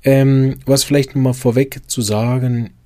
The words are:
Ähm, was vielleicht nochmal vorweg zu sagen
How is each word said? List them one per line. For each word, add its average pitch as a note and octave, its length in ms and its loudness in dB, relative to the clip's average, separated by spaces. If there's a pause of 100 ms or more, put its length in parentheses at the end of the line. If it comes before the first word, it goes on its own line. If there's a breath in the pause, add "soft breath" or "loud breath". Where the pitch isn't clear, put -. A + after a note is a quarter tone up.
Ähm, C3+ 600 2
was C3+ 180 2
vielleicht C#3+ 320 -2
nochmal C3 180 0
vorweg B2+ 540 -2
zu - 120 -6
sagen A#2 680 -2 (160)